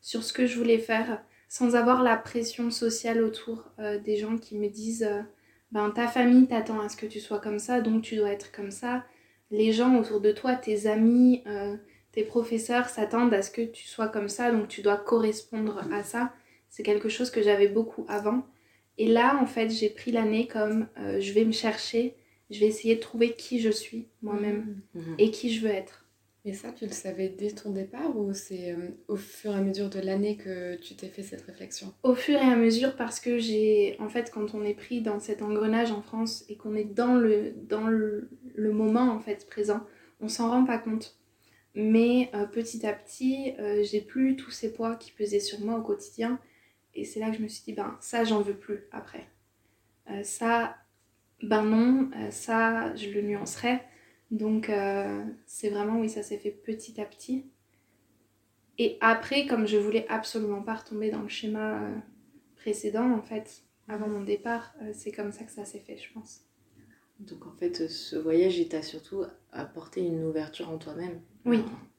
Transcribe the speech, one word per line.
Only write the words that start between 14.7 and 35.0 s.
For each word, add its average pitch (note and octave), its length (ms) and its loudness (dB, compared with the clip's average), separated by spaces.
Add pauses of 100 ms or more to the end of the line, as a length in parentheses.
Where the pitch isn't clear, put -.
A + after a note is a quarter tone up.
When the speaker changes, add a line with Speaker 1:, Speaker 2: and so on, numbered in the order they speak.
Speaker 1:
dois G3+ 140 4
correspondre G#3+ 880 0 (100)
à G3+ 100 -2
ça. A#3+ 300 -4 (380)
C'est - 120 -14
quelque G#3 260 2
chose B3 220 -2
que A3 120 2
j'avais G3+ 260 6
beaucoup A3 400 0
avant. G#3 380 0 (520)
Et A3 100 2
là, B3 320 6
en B3 60 4
fait, A3+ 240 0
j'ai G#3+ 200 0
pris - 220 -6
l'année A3 360 2
comme, A3 400 0 (100)
euh, G3 220 -2
je G3 120 -4
vais A3 120 6
me A3 80 4
chercher, A3+ 640 -2 (340)
je G#3 100 -4
vais G#3 60 6
essayer A3+ 300 4
de A3+ 40 -4
trouver A#3 340 2
qui - 260 -4
je A3 100 4
suis A3+ 380 -6 (140)
moi-même G#3 600 -4 (120)
Speaker 2:
Mhm. E3+ 80 -10
Speaker 3:
Mhm. E3 160 -8
Speaker 1:
et A3 120 6
qui A#3 220 -4
je A3 140 -4
veux G#3 60 2
être. F#3+ 300 -8 (440)
Speaker 2:
Et G3 60 -8
ça, A#3 200 -12
tu - 120 -12
le G3 80 -8
savais F#3+ 380 -6
dès G3+ 220 -6
ton G#3 180 -12
départ A#3 480 -6
ou G3 160 -2
c'est, F3+ 380 -10
euh, F3 180 -8 (180)
au G3+ 80 -4
fur - 360 -8
et - 20 -2
à G3 80 -2
mesure G3 260 -2
de G3 100 -8
l'année G3+ 380 0
que F3+ 400 -10
tu - 180 -16
t'es F#3+ 140 -16
fait - 140 -14
cette - 180 -14
réflexion ? - 640 -14
Speaker 1:
Au B3+ 120 6
fur C#4+ 220 2
et C4+ 80 4
à B3+ 100 8
mesure, A#3 420 4
parce A3+ 220 -6
que A#3+ 200 0
j'ai, G#3+ 600 4
en G#3 120 -6
fait, A#3 200 -4
quand G#3+ 240 -6
on G#3 80 -4
est G#3 120 -2
pris A#3+ 260 -6